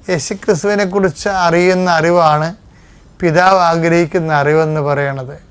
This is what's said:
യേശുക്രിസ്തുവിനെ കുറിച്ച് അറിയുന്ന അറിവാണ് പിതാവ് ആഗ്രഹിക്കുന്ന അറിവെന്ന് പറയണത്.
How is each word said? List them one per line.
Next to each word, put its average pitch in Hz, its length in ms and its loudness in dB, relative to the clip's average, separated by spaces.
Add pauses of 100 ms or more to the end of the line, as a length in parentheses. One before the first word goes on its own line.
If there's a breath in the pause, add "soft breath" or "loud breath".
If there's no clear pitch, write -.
യേശുക്രിസ്തുവിനെ 202 760 -2
കുറിച്ച് 190 440 -2
അറിയുന്ന 180 600 2
അറിവാണ് 165 640 2 (680 soft breath)
പിതാവ് 180 380 2
ആഗ്രഹിക്കുന്ന 170 760 0
അറിവെന്ന് 156 480 0
പറയണത്. 139 680 -4